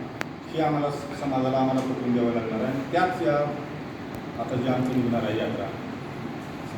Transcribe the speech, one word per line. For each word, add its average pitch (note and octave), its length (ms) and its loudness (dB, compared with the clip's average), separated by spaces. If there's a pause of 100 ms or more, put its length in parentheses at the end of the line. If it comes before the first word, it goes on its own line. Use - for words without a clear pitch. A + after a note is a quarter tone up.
(520)
हे D#3+ 100 0
आम्हाला D3 300 2
स-, - 320 -6
समाजाला C3 340 2
आम्हाला C3 220 4
पटवून B2 340 0
द्यावं A#2+ 180 4
लागणार A2+ 280 0
आहे. A2 60 0
आणि C3+ 260 -2
त्याच F3+ 300 4
या D3+ 140 4 (1040)
आता - 160 -2
जी B2 120 2
आमची B2+ 340 2
निघणार A#2 220 4
आहे A2 140 2
यात्रा, A2 280 0 (1120)